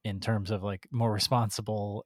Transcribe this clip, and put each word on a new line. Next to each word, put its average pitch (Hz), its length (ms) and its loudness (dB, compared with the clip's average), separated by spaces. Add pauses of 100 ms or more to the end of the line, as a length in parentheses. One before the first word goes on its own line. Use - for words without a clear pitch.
in 98 160 -2
terms 104 320 0
of, 98 120 -2
like, 98 280 -4
more 117 220 2
responsible 107 920 0